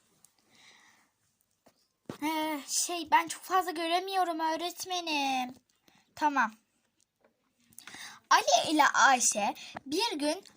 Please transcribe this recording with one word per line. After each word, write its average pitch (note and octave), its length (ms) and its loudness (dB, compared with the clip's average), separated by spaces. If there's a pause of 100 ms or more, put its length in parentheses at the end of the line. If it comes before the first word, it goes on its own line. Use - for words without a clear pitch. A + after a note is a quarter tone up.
(2250)
Ee, D#4 440 -2
şey, E4+ 440 -4
ben E4 160 4
çok - 140 -10
fazla F4+ 300 0
göremiyorum F4 680 -2
öğretmenim. D#4+ 1160 -4 (600)
Tamam. C4+ 360 2 (1800)
Ali - 420 4
ile D#4 160 6
Ayşe A#3 680 4 (320)
bir F4+ 340 -4
gün D#4 240 -2 (140)